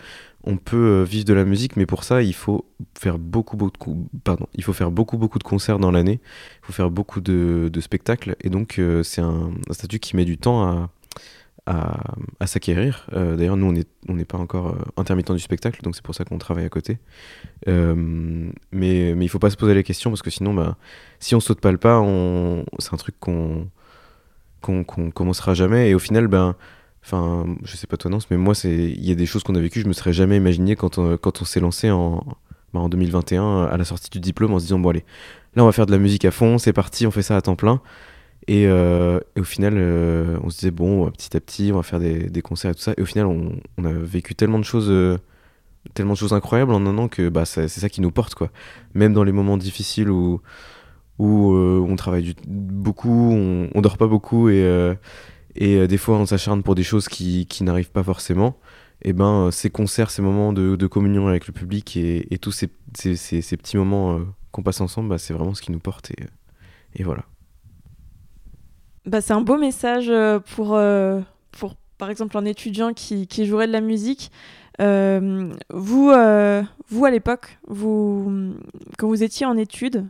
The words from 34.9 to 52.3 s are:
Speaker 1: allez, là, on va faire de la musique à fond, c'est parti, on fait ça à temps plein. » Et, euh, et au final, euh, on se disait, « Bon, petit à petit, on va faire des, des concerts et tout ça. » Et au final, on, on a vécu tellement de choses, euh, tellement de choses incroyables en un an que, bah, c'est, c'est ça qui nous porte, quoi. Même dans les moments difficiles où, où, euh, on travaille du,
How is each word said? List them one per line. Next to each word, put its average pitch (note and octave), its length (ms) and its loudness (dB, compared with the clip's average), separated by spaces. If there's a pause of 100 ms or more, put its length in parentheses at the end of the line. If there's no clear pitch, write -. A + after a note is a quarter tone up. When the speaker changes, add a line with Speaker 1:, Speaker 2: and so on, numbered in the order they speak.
Speaker 1:
allez, E2 140 -2 (500)
là, A#2+ 80 6
on A#2 40 10
va A2 60 8
faire G#2+ 140 2
de G2+ 60 2
la G2 60 6
musique G2+ 260 2
à F#2 80 4
fond, A#2 260 2
c'est A2 140 2
parti, G#2 340 0
on G#2 60 2
fait G2+ 100 -2
ça G#2 140 0
à F#2+ 40 2
temps F#2 160 0
plein. » A#2 240 2 (680)
Et, G#2 180 6
euh, F2 540 4 (160)
et G2+ 40 -4
au F#2 40 -2
final, G2+ 320 -2
euh, E2+ 640 0
on E2+ 80 -4
se E2 80 -10
disait, « F#2 140 0
Bon, F2 400 2
petit - 240 -8
à D#2 40 0
petit, - 320 -2
on G2 40 2
va F2 80 -2
faire E2+ 160 -4
des, E2+ 280 -2
des F2 140 -6
concerts F2 300 -6
et - 20 -2
tout - 60 -14
ça. » A2 160 -4
Et - 60 -2
au F2+ 40 -2
final, G#2 200 0
on, E2+ 260 -2 (260)
on F2+ 60 -4
a D#2+ 80 0
vécu E2+ 420 -4
tellement A2 240 2
de G#2+ 60 0
choses, G#2+ 260 0
euh, F#2 260 4 (800)
tellement G2+ 200 0
de G2 40 -6
choses G#2 140 -2
incroyables A#2 400 2
en G2+ 120 2
un G2 140 0
an A#2+ 80 0
que, F#2 220 0
bah, E2 160 0
c'est, D#2+ 240 -4
c'est - 100 -10
ça G2 100 -2
qui - 120 -6
nous F2+ 100 2
porte, A2 240 -2
quoi. - 160 -4 (440)
Même G#2+ 180 4
dans G#2 100 4
les G2 80 2
moments G2 260 2
difficiles G2+ 540 -4
où, F2 300 2 (800)
où, G#2 340 4
euh, F#2 340 4
on F#2+ 60 0
travaille F2+ 300 -2
du, E2+ 100 -6 (140)